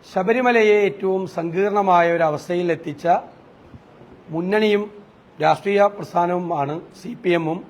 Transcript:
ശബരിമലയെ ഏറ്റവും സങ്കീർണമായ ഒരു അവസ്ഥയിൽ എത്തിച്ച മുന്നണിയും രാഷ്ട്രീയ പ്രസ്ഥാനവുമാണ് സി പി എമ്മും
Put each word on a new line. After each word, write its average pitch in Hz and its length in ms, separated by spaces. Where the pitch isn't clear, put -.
ശബരിമലയെ 226 640
ഏറ്റവും 190 360
സങ്കീർണമായ 180 800
ഒരു 165 140
അവസ്ഥയിൽ 175 460
എത്തിച്ച 165 300
മുന്നണിയും 208 500
രാഷ്ട്രീയ 202 520
പ്രസ്ഥാനവുമാണ് 170 800
സി - 120
പി 180 140
എമ്മും 160 200